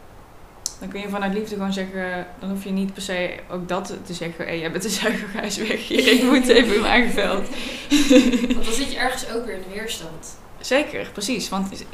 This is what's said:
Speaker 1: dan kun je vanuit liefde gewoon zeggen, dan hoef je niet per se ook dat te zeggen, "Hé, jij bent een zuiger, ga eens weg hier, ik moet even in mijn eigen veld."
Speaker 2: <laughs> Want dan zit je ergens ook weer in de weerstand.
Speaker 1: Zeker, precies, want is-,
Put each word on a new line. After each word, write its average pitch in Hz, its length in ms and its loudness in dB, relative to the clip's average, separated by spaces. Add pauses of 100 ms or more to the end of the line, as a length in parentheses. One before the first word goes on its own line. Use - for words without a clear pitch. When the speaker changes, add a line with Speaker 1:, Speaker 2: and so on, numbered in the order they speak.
(800)
Speaker 1:
dan 190 100 -12
kun 202 120 -10
je 202 80 -8
vanuit 196 240 0
liefde 214 220 -4
gewoon 190 180 -2
zeggen, 185 540 -4 (120)
dan 190 100 -6
hoef 196 140 -4
je 202 60 -8
niet 196 240 -2
per - 80 -12
se 180 380 -4 (100)
ook 180 180 -6
dat 190 260 -4 (120)
te 180 80 -10
zeggen, 170 320 -8
"Hé, - 60 -6
jij 165 200 -4
bent 185 120 -4
een 226 60 -2
zuiger, 202 380 -2
ga 214 140 -6
eens 214 160 -4
weg - 300 -4
hier, 262 240 4
ik 247 120 6
moet 254 240 6
even 233 280 6
in 220 60 4
mijn 208 120 4
eigen 240 180 4
veld." 196 360 2 (540)
Speaker 2:
<laughs> 247 520 6
Want - 120 4
dan 233 80 2
zit 269 180 0
je - 60 -8
ergens 247 320 -4
ook 233 160 -6
weer 190 100 -8
in 190 120 -10
de 190 60 -12
weerstand. 185 640 -10 (220)
Speaker 1:
Zeker, 262 520 0
precies, 208 380 -4
want 190 220 -4
is-, - 120 -12 (100)